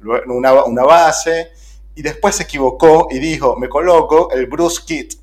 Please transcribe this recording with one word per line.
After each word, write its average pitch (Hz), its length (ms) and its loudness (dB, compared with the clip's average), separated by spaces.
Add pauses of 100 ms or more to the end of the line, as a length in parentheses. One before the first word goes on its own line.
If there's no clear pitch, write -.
luego 120 340 -6
una, 131 300 4
una 120 200 -2
base, 165 640 2 (440)
y 156 80 -18
después 151 340 -4
se 180 80 -8
equivocó 156 640 2
y 131 80 -6
dijo, 139 380 -2
"Me 123 120 -8
coloco 156 640 2
el 131 140 -2
Bruce 165 400 -4
Kit". 139 360 -10